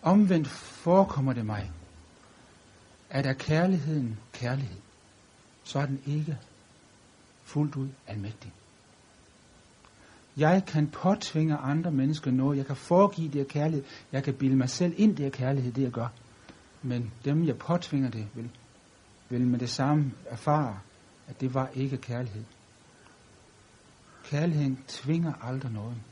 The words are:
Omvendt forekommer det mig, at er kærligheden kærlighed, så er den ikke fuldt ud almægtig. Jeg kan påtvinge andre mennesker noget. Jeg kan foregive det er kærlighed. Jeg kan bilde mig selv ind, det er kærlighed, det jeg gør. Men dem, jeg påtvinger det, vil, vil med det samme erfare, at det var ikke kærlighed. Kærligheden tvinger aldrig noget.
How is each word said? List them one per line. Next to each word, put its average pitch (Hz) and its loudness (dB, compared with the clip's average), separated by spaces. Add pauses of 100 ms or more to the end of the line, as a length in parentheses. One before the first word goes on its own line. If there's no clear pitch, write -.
Omvendt 185 6
forekommer 170 2
det 117 -4
mig, 104 -6 (1400)
at 135 0
er 131 0
kærligheden 151 0 (140)
kærlighed, 123 -4 (880)
så - -4
er 143 0
den 135 -4
ikke 151 -2 (1040)
fuldt 147 -2
ud 135 -4 (180)
almægtig. 107 -10 (1800)
Jeg 165 4
kan 151 2
påtvinge 156 0
andre 147 0
mennesker 139 0
noget. 135 2
Jeg 135 -2
kan 139 -6
foregive 180 4
det 143 -2
er 139 0
kærlighed. 147 0 (280)
Jeg 139 -2
kan 135 -2
bilde 135 4
mig 127 4
selv 175 0
ind, 208 6
det 143 -2
er 135 -2
kærlighed, 131 -2
det 135 0
jeg 123 0
gør. 117 -4 (720)
Men 120 -4 (120)
dem, 151 2
jeg 120 2
påtvinger 143 -2
det, 107 -8
vil, 117 -10 (800)
vil 123 0
med 123 2
det 120 -4
samme 143 2 (140)
erfare, 131 0 (500)
at 135 -14
det 127 -2
var 131 0
ikke 131 -2
kærlighed. 117 -8 (1900)
Kærligheden 147 0 (100)
tvinger 160 -2 (100)
aldrig 131 -6
noget. 110 -8 (180)